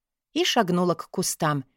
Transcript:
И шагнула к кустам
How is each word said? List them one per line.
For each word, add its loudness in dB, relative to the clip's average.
И 0
шагнула 2
к -6
кустам -2